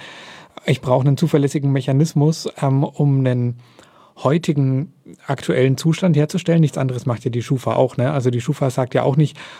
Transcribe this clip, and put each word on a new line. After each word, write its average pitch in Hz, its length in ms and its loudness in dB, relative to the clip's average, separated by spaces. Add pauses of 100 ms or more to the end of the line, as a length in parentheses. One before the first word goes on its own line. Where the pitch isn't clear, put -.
(640)
ich 131 140 0
brauche 131 260 2
einen 143 120 2
zuverlässigen 143 560 0
Mechanismus, 143 720 0 (140)
ähm, 135 240 2
um 143 340 0
einen 123 380 0 (680)
heutigen 139 680 0 (340)
aktuellen 131 480 0
Zustand 165 400 2
herzustellen. 165 460 2
Nichts 151 160 2
anderes 127 280 -4
macht 120 200 -4
ja 123 60 -4
die 117 100 -4
schufa 120 340 -2
auch, 131 220 2
ne? 131 140 0
Also 131 180 -2
die 120 120 0
schufa 139 280 -2
sagt 127 240 -2
ja 123 100 0
auch 139 140 0
nicht, 151 180 2 (240)